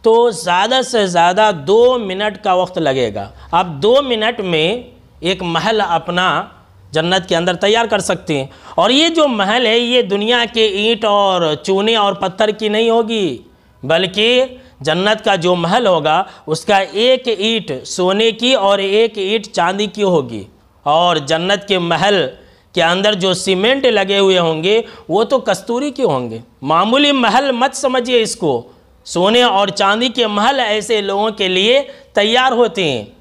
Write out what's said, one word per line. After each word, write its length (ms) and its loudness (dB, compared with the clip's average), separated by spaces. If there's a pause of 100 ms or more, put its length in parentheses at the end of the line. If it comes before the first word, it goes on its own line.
तो 80 6 (200)
ज़्यादा 500 0
से 240 0
ज़्यादा 440 4 (120)
दो 360 4
मिनट 440 -4
का 120 2
वक्त 240 -2
लगेगा। 460 -2 (300)
आप 120 2 (140)
दो 220 4
मिनट 400 -4
में 500 -2 (300)
एक 220 -4
महल 360 -2
अपना 460 -2 (680)
जन्नत 340 0
के 60 0
अंदर 220 0
तैयार 300 0
कर 160 -2
सकते 340 -4
हैं। 140 -6 (280)
और 140 2
ये 180 2
जो 200 2
महल 360 0
है, 120 2
ये 260 2
दुनिया 420 0
के 200 0 (160)
ईंट 240 0
और 500 2
चूने 400 0
और 260 0
पत्थर 300 0
की 160 -6
नहीं 220 0
होगी, 500 -2 (420)
बल्कि 760 0 (240)
जन्नत 380 0
का 180 0
जो 180 2
महल 300 0
होगा, 380 2 (220)
उसका 320 0
एक 520 0
ईंट 560 -4
सोने 480 0
की 200 2
और 260 2
एक 380 0
ईंट 340 -4
चांदी 360 0
की 160 -6
होगी। 420 -2 (400)
और 400 2
जन्नत 420 -2
के 100 0
महल 500 0 (460)
के 80 0
अंदर 320 2
जो 200 0
सीमेंट 520 0
लगे 320 0
हुए 200 4
होंगे, 460 0 (260)
वो 140 2
तो 160 0
कस्तूरी 500 -4
के 120 -6
होंगे। 400 -2 (220)
मामूली 500 2
महल 380 2
मत 220 -2
समझिए 460 0
इसको, 300 -2 (560)
सोने 360 2
और 300 2
चांदी 360 0
के 200 -2
महल 320 0
ऐसे 420 -2
लोगों 300 -2
के 160 -4
लिए 300 2 (360)
तैयार 380 2
होते 320 0
हैं। 220 -4 (140)